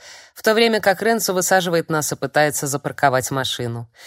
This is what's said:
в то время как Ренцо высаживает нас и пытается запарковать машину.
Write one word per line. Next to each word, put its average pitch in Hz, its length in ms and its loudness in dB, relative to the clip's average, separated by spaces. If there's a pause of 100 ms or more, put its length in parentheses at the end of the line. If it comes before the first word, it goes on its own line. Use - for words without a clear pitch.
(340)
в - 80 -20
то 220 100 4
время 220 300 2
как 190 180 2
Ренцо 220 320 0
высаживает 180 560 0
нас 156 240 -2
и 143 40 -4
пытается 151 500 0
запарковать 131 640 0
машину. 120 580 -6 (180)